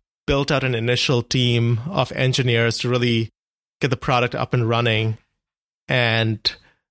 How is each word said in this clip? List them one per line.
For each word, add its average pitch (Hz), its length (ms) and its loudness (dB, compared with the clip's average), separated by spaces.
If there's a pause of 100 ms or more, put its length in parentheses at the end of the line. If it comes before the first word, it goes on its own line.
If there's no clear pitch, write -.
(280)
built 139 240 0
out 131 120 0
an 127 120 -2
initial 120 480 0
team 120 560 0 (100)
of 135 220 -2
engineers 123 680 0
to 120 100 -4
really 120 420 0 (500)
get 143 80 0
the 123 80 -2
product 123 380 0
up 120 180 -4
and 117 160 0
running. 110 480 0 (680)
And 113 520 2 (520)